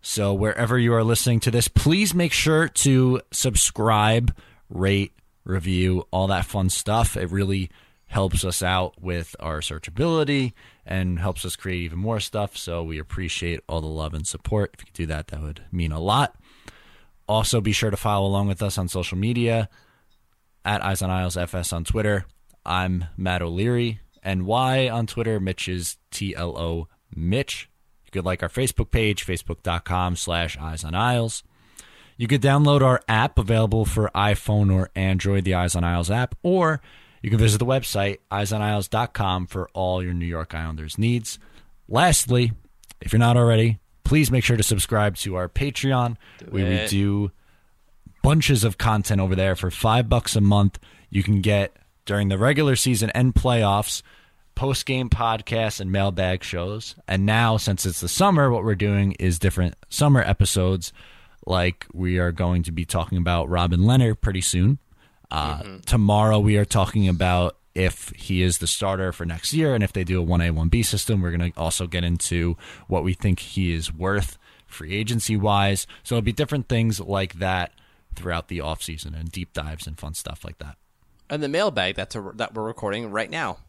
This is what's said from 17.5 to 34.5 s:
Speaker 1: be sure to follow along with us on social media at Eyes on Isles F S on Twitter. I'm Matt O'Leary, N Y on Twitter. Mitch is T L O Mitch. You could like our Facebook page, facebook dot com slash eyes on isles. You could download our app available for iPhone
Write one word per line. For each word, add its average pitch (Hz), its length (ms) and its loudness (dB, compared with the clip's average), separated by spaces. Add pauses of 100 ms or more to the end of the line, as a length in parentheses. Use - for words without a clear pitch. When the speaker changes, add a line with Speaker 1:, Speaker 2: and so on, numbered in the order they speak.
Speaker 1:
be 104 120 0
sure 107 180 0
to 98 60 -4
follow 101 320 0
along 98 180 0
with 98 160 -2
us 101 160 -4
on 92 80 -2
social 90 320 -6
media 113 500 0 (960)
at 101 180 -2
Eyes 95 200 -2
on 92 80 -2
Isles 92 260 -2
F 87 200 -6
S 87 160 -4
on 85 120 -4
Twitter. 104 400 -2 (400)
I'm 90 420 -2 (120)
Matt 90 240 -2
O'Leary, 113 580 -2 (220)
N 92 240 -2
Y 131 420 2
on 117 180 -2
Twitter. 110 340 -2
Mitch 95 280 -4
is 90 300 -6 (120)
T 98 240 -6
L 87 220 -6
O 82 320 -4 (260)
Mitch. 90 540 -4 (380)
You - 40 -20
could 92 140 -6
like 90 180 -2
our 85 60 -4
Facebook 123 420 -2
page, 107 360 0
facebook 85 360 -6
dot 85 220 -4
com 90 320 0
slash 85 400 -4
eyes 78 280 -10
on 78 100 -8
isles. 117 480 0 (760)
You 120 100 -4
could 131 140 2
download 143 400 6
our 127 260 4
app 113 320 2
available 110 460 2
for 104 300 0
iPhone 101 600 2